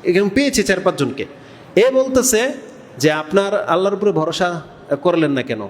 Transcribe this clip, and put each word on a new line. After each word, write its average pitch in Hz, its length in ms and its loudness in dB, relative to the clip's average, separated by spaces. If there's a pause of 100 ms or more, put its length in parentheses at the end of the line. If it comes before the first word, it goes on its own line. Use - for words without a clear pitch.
এরকম 190 260 2
পেয়েছি 269 340 0
চার 185 160 0
পাঁচজনকে। 143 440 -2 (520)
এ 208 160 6
বলতেছে 262 480 2 (580)
যে 143 140 2
আপনার 185 400 0 (160)
আল্লাহর 190 300 2
উপরে 202 140 2
ভরসা 160 360 -2 (540)
করলেন 165 300 2
না 131 100 0
কেন 117 280 -6